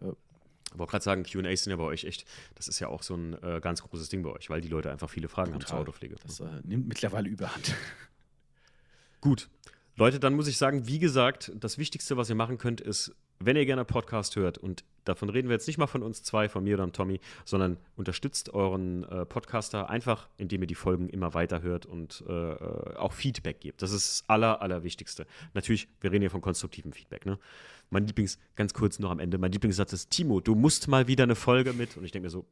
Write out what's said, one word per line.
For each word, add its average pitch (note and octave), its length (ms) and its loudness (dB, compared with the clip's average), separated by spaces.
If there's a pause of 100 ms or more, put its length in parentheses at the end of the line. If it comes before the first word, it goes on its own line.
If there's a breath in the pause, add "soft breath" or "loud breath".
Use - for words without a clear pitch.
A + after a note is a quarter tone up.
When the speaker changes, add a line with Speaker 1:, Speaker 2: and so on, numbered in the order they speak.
Speaker 1:
äh, F#2+ 100 -6 (600)
Speaker 2:
Ich E2 60 -14
wollte E2+ 120 -6
grad G#2 120 0
sagen, F#2+ 220 2
Q - 140 -6
and F#2 100 0
A's F#2 160 0
sind G2+ 60 -4
ja F#2 60 0
bei E2 80 0
euch D#2+ 200 -4
echt, - 220 -10 (300 loud breath)
das - 120 -10
ist - 120 -4
ja - 80 -4
auch C#2+ 140 -6
so - 120 -6
ein, E2 280 -6
äh, E2+ 200 -2
ganz E2+ 200 -2
großes D#2+ 280 -10
Ding F#2+ 120 -2
bei D#2+ 80 -4
euch, - 200 -12
weil D#2+ 100 -2
die E2 80 -8
Leute D#2 240 -2
einfach D2+ 160 -8
viele D#2 200 -6
Fragen F2 260 -2
haben C#2+ 60 -4
zur - 100 -10
Speaker 1:
Total. - 120 -2
Speaker 2:
Autopflege. - 400 -10
Speaker 1:
Das, - 180 -14
äh, D#2+ 220 -10
nimmt A2+ 240 -2
mittlerweile G2+ 420 -2
Überhand. - 500 -6
<laughs> - 60 -10 (1400 loud breath)
Speaker 2:
Gut. C#3+ 280 4 (480 loud breath)
Leute, B2 220 6
dann C3+ 160 4
muss D3+ 140 2
ich B2+ 100 -2
sagen, C3+ 280 2
wie C#3 120 -2
gesagt, C3 560 4
das G#2+ 240 -6
Wichtigste, - 380 -4
was A#2+ 120 0
ihr A2+ 60 0
machen A2+ 240 0
könnt, A#2+ 220 -2
ist, - 340 -4 (240)
wenn B2 180 6
ihr D3 80 6
gerne C3 200 2
Podcast - 520 -2
hört, F2+ 220 2
und F#2 260 -6 (200)
davon G2+ 240 -2
reden B2 200 0
wir A#2+ 60 4
jetzt A2 120 0
nicht D3+ 120 -2
mal D3+ 80 4
von C3 160 -2
uns A2 200 -6
zwei, G#2+ 260 2
von F#2+ 160 -2
mir G#2 100 4
oder F#2+ 100 2
dem F2 80 -2
Tommy, F#2+ 280 -2 (240 loud breath)
sondern F#2 340 2 (160 soft breath)
unterstützt - 580 -4
euren, F#2 520 0
äh, F2+ 200 -4
Podcaster G#2+ 640 -4
einfach, A#2 480 0
indem F#2+ 260 -2
ihr F2+ 40 0
die E2+ 80 -4
Folgen F2+ 340 0
immer F2+ 240 -2
weiter E2+ 300 0
hört F2 240 -4
und, E2+ 420 -12
äh, F#2+ 40 -4
äh, E2 640 -6
auch - 160 0
Feedback - 480 -4
gebt. - 220 -10
Das G2 100 -2
ist - 300 0
das - 60 -20
Aller-, A2 320 6
Allerwichtigste. F2 640 -6 (280 loud breath)
Natürlich, G2+ 340 0 (120)
wir F#2+ 100 0
reden G2+ 120 6
hier F#2 80 2
von F2+ 100 -4
konstruktivem E2 520 -4
Feedback, - 320 -16
ne? G2 140 -2 (520 loud breath)
Mein G2+ 160 4
Lieblings-, G#2+ 320 0 (180 soft breath)
ganz G#2 180 0
kurz G#2 240 2
noch G2 120 0
am E2 100 -2
Ende, F2+ 180 0
mein F#2 140 2
Lieblingssatz G2 400 2
ist, - 180 -6
"Timo, C3 300 2
du A2 140 4
musst C#3 340 4
mal C3 180 6
wieder B2+ 180 6
eine B2 120 4
Folge B2+ 360 4
mit." A#2+ 240 -4
Und F#2 80 -10
ich F2 80 -8
denk F#2 120 -6
mir F2 60 -4
so F2 220 -8